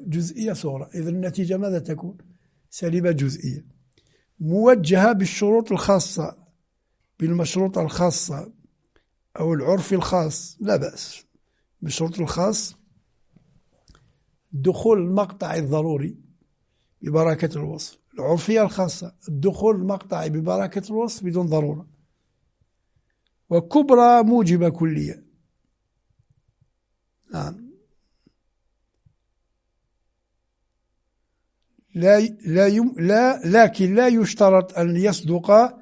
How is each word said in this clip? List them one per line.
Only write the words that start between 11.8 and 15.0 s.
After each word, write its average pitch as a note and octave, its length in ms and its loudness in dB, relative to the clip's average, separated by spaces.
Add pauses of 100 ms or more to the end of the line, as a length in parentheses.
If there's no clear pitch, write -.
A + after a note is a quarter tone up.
بالشروط E3 380 -6
الخاص F3+ 560 -4 (1800)
دخول F3+ 500 0